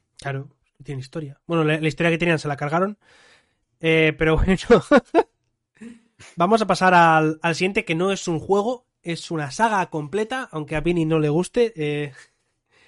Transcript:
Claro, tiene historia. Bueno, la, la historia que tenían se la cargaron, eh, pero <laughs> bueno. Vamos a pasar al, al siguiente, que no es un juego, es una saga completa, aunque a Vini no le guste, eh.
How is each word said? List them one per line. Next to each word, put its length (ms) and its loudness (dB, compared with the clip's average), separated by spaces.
Claro, 320 -10
tiene 180 -12
historia. 460 -14
Bueno, 160 0
la, 160 0
la 80 -2
historia 240 -2
que 60 -2
tenían 220 0
se 80 -8
la 100 -4
cargaron, 400 -2
eh, 380 2
pero 200 2
<laughs> 60 2
bueno. 140 2
Vamos 260 2
a 60 -2
pasar 260 4
al, 480 4
al 140 0
siguiente, 300 -2
que 100 -2
no 160 0
es 160 -6
un 120 -2
juego, 460 -2
es 300 -10
una 180 -6
saga 400 0
completa, 640 -6
aunque 240 -8
a 60 -4
Vini 240 0
no 140 0
le 100 0
guste, 460 0
eh. 380 -6